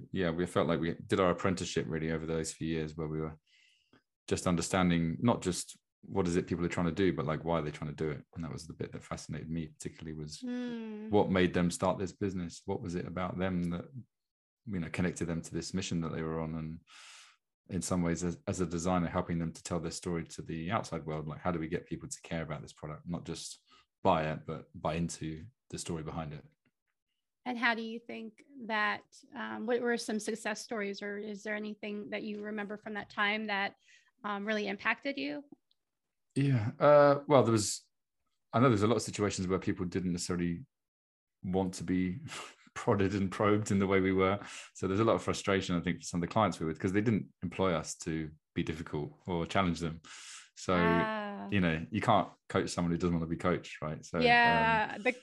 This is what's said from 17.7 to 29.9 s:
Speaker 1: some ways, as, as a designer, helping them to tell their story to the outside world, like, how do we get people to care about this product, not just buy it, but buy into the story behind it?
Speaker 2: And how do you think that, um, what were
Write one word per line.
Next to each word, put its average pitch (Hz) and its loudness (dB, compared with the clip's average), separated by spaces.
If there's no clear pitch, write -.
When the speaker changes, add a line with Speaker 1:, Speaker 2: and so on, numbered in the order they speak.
Speaker 1:
some 92 0
ways, 85 2
as, 87 -2
as 87 -2
a 90 2
designer, 85 0
helping 87 -2
them 82 -4
to - -18
tell 87 -2
their 82 -4
story 82 -4
to - -12
the 82 -6
outside 82 -4
world, 78 -4
like, 76 -8
how 90 0
do 85 -2
we 80 -4
get 82 -4
people - -10
to - -12
care 82 -6
about 73 -6
this - -16
product, 76 -12
not 85 -6
just - -10
buy 85 4
it, 78 -4
but 78 -8
buy 82 -2
into 80 -4
the 87 -8
story 82 -6
behind 78 -8
it? 69 -14
Speaker 2:
And 247 -4
how 233 2
do 226 -4
you 226 -8
think 226 -12
that, 208 0
um, 220 -6
what 240 2
were 240 2